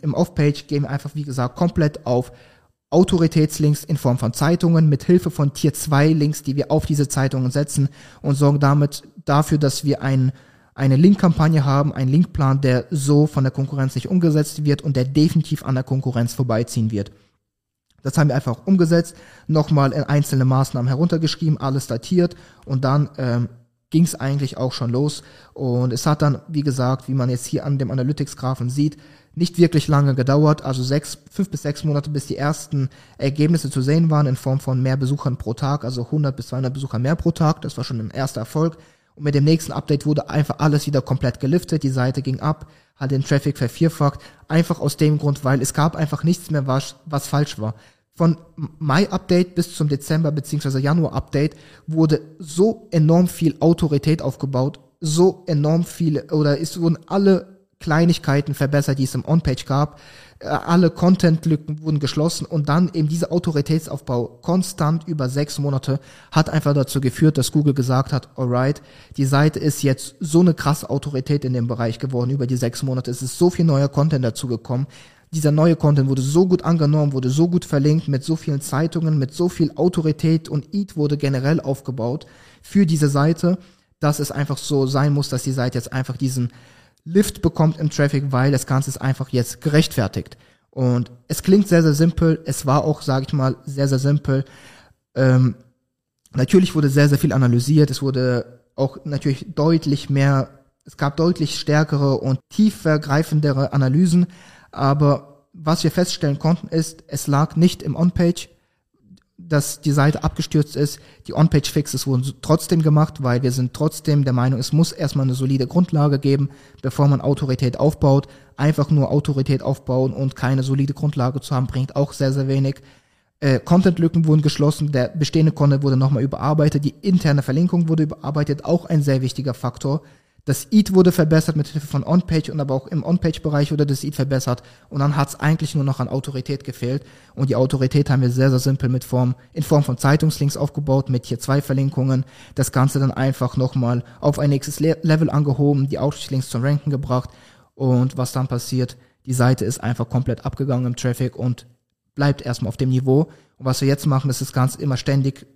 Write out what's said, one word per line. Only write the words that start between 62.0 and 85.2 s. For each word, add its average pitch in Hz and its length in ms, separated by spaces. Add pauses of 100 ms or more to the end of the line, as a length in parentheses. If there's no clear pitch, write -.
und 147 240
dann 165 240
eben 151 160
dieser 170 240
Autoritätsaufbau 147 1080
konstant 170 680
über 151 180
sechs 143 320
Monate 139 400 (320)
hat 156 180
einfach 147 240
dazu 139 280
geführt, 151 360
dass 127 140
Google 147 220
gesagt 131 400
hat, 135 240
alright, 127 440 (360)
die 139 80
Seite 143 340
ist - 240
jetzt 135 380
so 165 180
eine 180 140
krasse - 360
Autorität 139 540
in 127 80
dem 120 160
Bereich 117 320
geworden 131 320
über 135 160
die 127 80
sechs 120 260
Monate. 127 300
Es 127 100
ist 131 160
so 175 120
viel 175 160
neuer 139 240
Content 143 340
dazu 120 240
gekommen. 123 400 (440)
Dieser 151 200
neue 156 240
Content 147 320
wurde 135 140
so 151 260
gut 180 160
angenommen, 151 480
wurde 131 180
so 156 200
gut 175 160
verlinkt, 151 420
mit 135 160
so 160 140
vielen 143 240
Zeitungen, 160 560
mit 135 160
so 175 160
viel 160 260
Autorität 160 720
und - 260
Eat 202 220
wurde 147 220
generell 139 420
aufgebaut 131 640 (360)
für 202 240
diese 156 240
Seite, 160 480 (420)
dass 147 200
es 147 120
einfach 143 260
so 139 300
sein 143 240
muss, 143 160